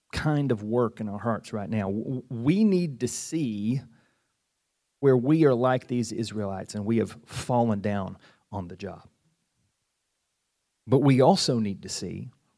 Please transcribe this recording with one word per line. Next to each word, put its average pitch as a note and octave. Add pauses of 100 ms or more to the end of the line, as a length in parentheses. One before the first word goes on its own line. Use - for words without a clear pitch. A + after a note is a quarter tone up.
(100)
kind D3
of G#2
work A2+
in G#2+
our G2+
hearts G#2+
right G#2
now. G#2
W-, B2+
we D3
need F3
to A#2+
see A#2+ (1160)
where C3+
we D3+
are C3
like B2+
these A#2+
Israelites G2+
and G#2
we A2+
have G2+ (100)
fallen A#2
down G2 (360)
on F#2+
the F#2
job. F2+ (1800)
But A#2
we C3+
also C#3
need G2+
to G2
see G2 (280)